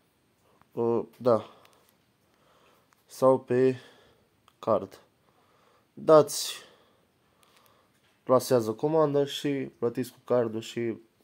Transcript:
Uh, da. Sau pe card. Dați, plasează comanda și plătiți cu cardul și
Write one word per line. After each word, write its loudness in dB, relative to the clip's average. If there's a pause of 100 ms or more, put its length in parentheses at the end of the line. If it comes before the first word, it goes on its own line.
(720)
Uh, -2 (140)
da. 0 (1600)
Sau 2
pe 0 (800)
card. -4 (920)
Dați, 2 (1700)
plasează 2
comanda 0
și -8
plătiți -6
cu -20
cardul -2
și -8 (280)